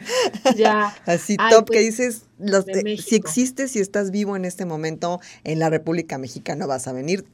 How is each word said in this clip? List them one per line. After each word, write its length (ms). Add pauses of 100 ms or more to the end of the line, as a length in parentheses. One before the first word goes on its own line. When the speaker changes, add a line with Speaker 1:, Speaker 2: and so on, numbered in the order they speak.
(540)
Speaker 1:
Ya. 400 (120)
Speaker 2:
Así, 340
Speaker 1:
Ay, 140
Speaker 2:
top, 120
Speaker 1:
pues, 120
Speaker 2:
que 80
dices, 400 (120)
los 280
Speaker 1:
de 80
Speaker 2:
de, 60
si 40
Speaker 1:
México. 440
Speaker 2:
existes, 440
si 80
estás 300
vivo 260
en 80
este 220
momento 520 (260)
en 140
la 120
República 480
Mexicana, 480
vas 220
a 40
venir, 420